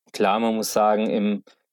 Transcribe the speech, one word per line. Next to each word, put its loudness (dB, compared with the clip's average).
klar, 0
man 0
muss -4
sagen, 2
im, -2